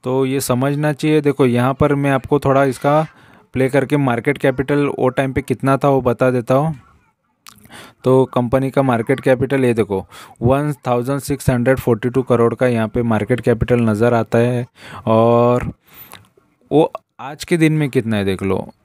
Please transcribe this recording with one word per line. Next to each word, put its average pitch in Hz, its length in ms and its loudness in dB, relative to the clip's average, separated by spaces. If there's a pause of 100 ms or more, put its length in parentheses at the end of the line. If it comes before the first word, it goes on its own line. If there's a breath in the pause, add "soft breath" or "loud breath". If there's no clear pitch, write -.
तो 131 220 0
ये 135 140 -2
समझना 143 520 -2
चाहिए। 156 280 0
देखो 139 260 2
यहाँ 123 280 0
पर 143 200 0
मैं 139 160 -2
आपको 139 280 0
थोड़ा 139 260 2
इसका 143 360 0 (540 soft breath)
प्ले 127 140 0
करके 139 300 0
मार्केट 135 400 -2
कैपिटल 143 500 0
वो 127 220 -2
टाइम 135 220 -4
पे 135 100 -4
कितना 135 340 -2
था 143 120 0
वो 135 140 2
बता 127 280 0
देता 127 240 0
हूँ। 151 200 0 (1300 loud breath)
तो 131 200 4
कंपनी 127 460 -2
का 139 120 0
मार्केट 123 380 0
कैपिटल 135 440 0
ये 123 100 2
देखो 98 300 -2 (380 loud breath)
वन 143 300 0 (140)
थाउजेंड 127 340 -2
सिक्स - 300 -4
हंड्रेड 127 280 2
फ़ोर्टी 120 300 0
टू 127 140 -2
करोड़ 117 320 2
का 127 120 -2
यहाँ 113 220 0
पे 120 140 -4
मार्केट 113 380 0
कैपिटल 120 400 0
नज़र 113 340 2
आता 113 240 0
है। 120 280 0 (400 loud breath)
और 117 640 2 (1000 loud breath)
वो 151 200 2 (300)
आज 139 240 -14
के 180 120 -2
दिन 156 160 2
में 151 180 0
कितना 113 260 0
है 101 80 0
देख 95 180 -2
लो 95 140 0 (280)